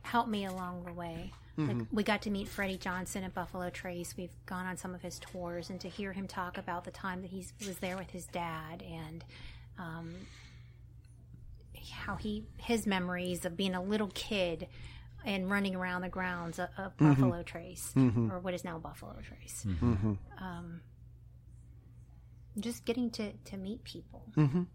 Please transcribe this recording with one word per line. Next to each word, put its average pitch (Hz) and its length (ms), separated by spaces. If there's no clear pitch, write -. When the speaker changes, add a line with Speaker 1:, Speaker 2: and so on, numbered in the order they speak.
Speaker 1:
helped 233 260
me 202 160
along 180 400
the 175 80
way. 170 400
Like, 151 140
Speaker 2:
Mm-hmm. 120 260
Speaker 1:
we 208 80
got - 180
to - 80
meet 202 180
Freddie 190 300
Johnson 185 460
at 180 100
Buffalo 180 360
Trace. 175 460
We've 180 140
gone 185 200
on 180 100
some 180 180
of 175 80
his 175 160
tours, 175 520
and 180 100
to 185 80
hear 196 240
him 190 160
talk 180 280
about 180 280
the 180 80
time 185 300
that 180 100
he 185 140
was 180 120
there 185 180
with 175 140
his 175 160
dad 165 560
and, 165 420
um, 165 380
how - 260
he, 214 280
his 226 280
memories 180 580
of 170 120
being 190 180
a 180 80
little 208 320
kid 180 540
and 196 260
running 196 260
around 180 260
the 185 60
grounds 180 500
of, 180 100
of 190 180
Speaker 2:
Mm-hmm. 151 140
Speaker 1:
Buffalo 131 320
Trace, - 540
Speaker 2:
Mm-hmm. 120 360
Speaker 1:
or 90 80
what 180 140
is 175 100
now 165 140
Buffalo - 440
Trace. - 440
Speaker 3:
Mm-hmm. 98 260
Speaker 2:
Mm-hmm. 104 520
Speaker 1:
Um, 170 360
just 240 240
getting 240 280
to, 208 200
to - 240
meet 196 280
people. - 380
Speaker 2:
Mm-hmm. 156 260